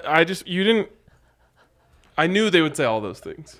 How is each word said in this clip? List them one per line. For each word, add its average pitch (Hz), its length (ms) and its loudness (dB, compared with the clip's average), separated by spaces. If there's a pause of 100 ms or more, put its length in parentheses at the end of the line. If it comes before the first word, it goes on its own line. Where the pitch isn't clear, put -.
I 160 160 4
just, 180 240 -4
you 185 160 -2
didn't, 220 240 2 (1300)
I 160 100 2
knew 208 220 2
they 175 120 4
would 156 140 -2
say 151 100 -2
all 110 160 0
those 98 180 -10
things. - 400 -16